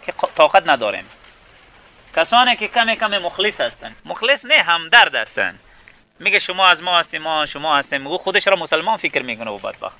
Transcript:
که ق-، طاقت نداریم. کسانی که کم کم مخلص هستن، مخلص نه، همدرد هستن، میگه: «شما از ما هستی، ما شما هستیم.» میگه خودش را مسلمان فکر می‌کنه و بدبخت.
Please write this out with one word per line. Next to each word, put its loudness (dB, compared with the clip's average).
که -8
ق-، -2
طاقت 4
نداریم. 0
کسانی 2
که -6
کم 0
کم -4
مخلص -4
هستن، -6
مخلص -2
نه، 0
همدرد 4
هستن، -2
میگه: 0
«شما 0
از 4
ما 2
هستی، -2
ما -2
شما -2
هستیم.» -2
میگه -6
خودش 0
را 4
مسلمان -2
فکر -4
می‌کنه -8
و -8
بدبخت. -10